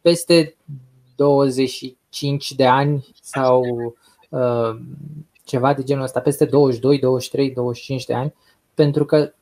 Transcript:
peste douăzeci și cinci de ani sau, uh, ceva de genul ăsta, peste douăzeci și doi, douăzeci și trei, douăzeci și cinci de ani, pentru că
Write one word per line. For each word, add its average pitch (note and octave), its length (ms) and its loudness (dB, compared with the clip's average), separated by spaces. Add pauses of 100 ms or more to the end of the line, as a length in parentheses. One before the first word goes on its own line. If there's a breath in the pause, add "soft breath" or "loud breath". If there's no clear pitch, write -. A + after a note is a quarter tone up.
peste E3 540 2 (600)
douăzeci C#3 540 2
și - 280 -14 (120)
cinci C#3+ 420 -6
de C3+ 140 2
ani C#3 560 2
sau, B2+ 420 0 (640 soft breath)
uh, A#2+ 480 -2 (680)
ceva C3+ 300 0
de C3+ 100 -4
genul C3+ 200 -2
ăsta, B2+ 160 -4
peste C#3+ 260 0
douăzeci C3 300 4
și A2+ 60 -10
doi, C3+ 180 2
douăzeci B2+ 240 0
și - 80 -12
trei, C3+ 200 -2
douăzeci B2 300 -6
și - 40 -18
cinci C3 200 -6
de A#2+ 80 -6
ani, C3 200 -4 (400)
pentru D3 320 2
că D3+ 360 2